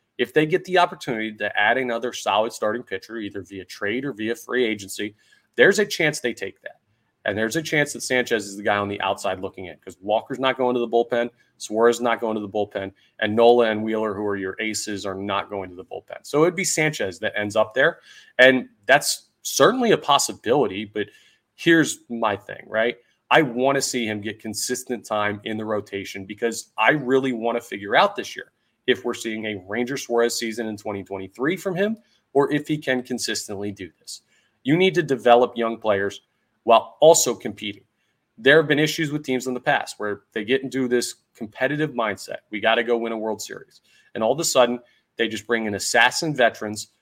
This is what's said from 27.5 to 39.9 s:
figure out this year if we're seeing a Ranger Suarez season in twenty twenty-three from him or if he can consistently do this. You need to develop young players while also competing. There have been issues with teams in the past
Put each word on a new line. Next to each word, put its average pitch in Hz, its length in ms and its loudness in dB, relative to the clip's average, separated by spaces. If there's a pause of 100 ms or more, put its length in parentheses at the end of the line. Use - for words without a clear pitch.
figure 101 340 -4
out 202 200 4
this - 200 -10
year - 160 -14 (340)
if 120 180 2
we're 120 120 -2
seeing 110 300 -8
a 101 220 -8
Ranger 123 300 -4
Suarez 117 400 0
season 113 300 -6
in 104 100 -8
twenty 101 260 -8
twenty-three 98 540 -6
from 190 180 -6
him 208 220 -2 (360)
or 139 180 2
if 147 160 -2
he 156 100 -2
can 131 240 -2
consistently 104 720 -6
do 95 180 -12 (100)
this. - 220 -18 (420)
You 147 140 2
need 185 180 4
to 175 60 0
develop 120 560 4
young 113 200 -2
players 101 440 -2 (420)
while 113 360 4
also 156 340 6
competing. 104 500 -10 (540)
There 135 200 6
have 151 100 4
been 147 120 2
issues 151 320 -2
with 147 120 -6
teams 127 240 -2
in 127 60 -2
the 123 60 -6
past - 400 -2